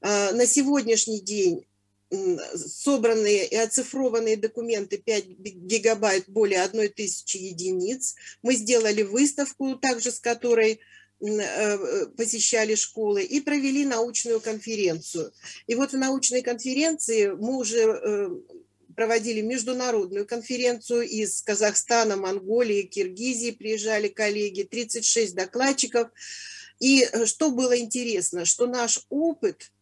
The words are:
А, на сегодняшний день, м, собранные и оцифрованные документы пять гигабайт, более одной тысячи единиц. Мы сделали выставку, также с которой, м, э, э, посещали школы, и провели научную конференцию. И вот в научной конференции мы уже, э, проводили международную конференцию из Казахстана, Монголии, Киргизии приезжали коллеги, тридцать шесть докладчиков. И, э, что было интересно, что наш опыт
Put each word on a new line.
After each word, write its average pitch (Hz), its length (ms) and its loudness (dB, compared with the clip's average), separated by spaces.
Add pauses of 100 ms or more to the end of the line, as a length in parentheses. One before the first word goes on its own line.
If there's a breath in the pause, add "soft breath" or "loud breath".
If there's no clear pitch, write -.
А, 202 320 2
на 240 120 4
сегодняшний 233 720 2
день, 190 460 0 (460)
м, 185 280 -2 (160)
собранные 214 920 2
и - 80 -2
оцифрованные 226 800 0
документы 220 600 -4
пять 208 280 0
гигабайт, 190 1040 0
более 196 320 2
одной 208 280 0
тысячи - 480 -6
единиц. 185 760 -4 (280 loud breath)
Мы 247 100 2
сделали 220 480 2
выставку, 269 760 0
также 247 360 -2
с - 80 -10
которой, 226 600 2 (420 loud breath)
м, 214 180 -2
э, 202 40 -2
э, 190 600 0 (120)
посещали 220 580 2
школы, 208 480 0
и 269 160 0
провели 285 460 0
научную 233 560 0
конференцию. 208 920 -4 (340 loud breath)
И 233 80 -2
вот 262 200 0
в 262 40 -2
научной 262 440 0
конференции 254 840 0
мы 214 300 -2
уже, 233 220 0
э, 208 500 2 (680)
проводили 226 420 0
международную 226 840 -2
конференцию 240 800 -2
из 214 380 -4
Казахстана, 208 760 2
Монголии, 202 680 0
Киргизии 220 680 -4
приезжали 208 580 -2
коллеги, 208 540 -2
тридцать 226 420 -6
шесть 202 300 2
докладчиков. 240 720 0 (720 loud breath)
И, 262 220 6
э, 233 220 0
что 311 240 0
было 247 300 2
интересно, 220 640 -4
что 240 240 2
наш 240 420 -2
опыт 302 640 -2 (100)